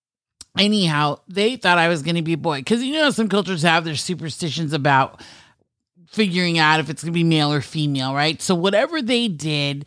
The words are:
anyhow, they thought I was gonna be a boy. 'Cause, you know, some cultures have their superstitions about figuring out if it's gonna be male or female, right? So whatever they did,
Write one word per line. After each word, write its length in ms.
anyhow, 720
they 300
thought 220
I 100
was 140
gonna 200
be 120
a 40
boy. 240
'Cause, 200
you 100
know, 180
some 180
cultures 340
have 220
their 120
superstitions 760
about 480
figuring 520
out 220
if 80
it's 140
gonna 100
be 120
male 280
or 80
female, 540
right? 260
So 140
whatever 480
they 260
did, 580